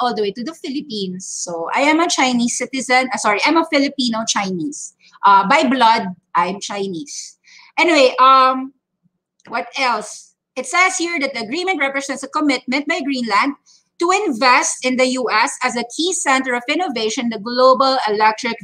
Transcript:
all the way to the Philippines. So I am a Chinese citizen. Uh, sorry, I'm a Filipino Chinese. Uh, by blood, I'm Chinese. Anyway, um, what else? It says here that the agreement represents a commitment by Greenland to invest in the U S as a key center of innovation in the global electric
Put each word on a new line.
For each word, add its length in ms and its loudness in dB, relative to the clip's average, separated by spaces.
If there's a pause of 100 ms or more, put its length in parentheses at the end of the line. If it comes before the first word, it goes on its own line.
all 140 0
the 60 -2
way 100 0
to 120 -8
the 120 -8
Philippines. 720 -8
So 480 -8
I 60 2
am 180 4
a 80 2
Chinese 500 0
citizen. 560 0
Uh, 40 -4
sorry, 280 0
I'm 120 4
a 80 2
Filipino 600 -2
Chinese. 720 -6 (300)
Uh, 240 6
by 180 4
blood, 480 2 (180)
I'm 280 -2
Chinese. 760 -8 (400)
Anyway, 440 4
um, 520 4 (760)
what 180 -6 (100)
else? 560 -4 (220)
It 100 -6
says 300 2
here 240 -4
that 140 -4
the 80 -6
agreement 400 -4
represents 420 -4
a 60 -10
commitment 580 -2
by 140 -2
Greenland 540 0 (440)
to 100 0 (160)
invest 580 2
in 140 0
the 120 4
U 200 -2
S 320 0
as 160 -2
a 60 -2 (120)
key 160 -2
center 440 0
of 120 -4
innovation 580 -2
in 40 -2
the 80 -6
global 680 4
electric 560 0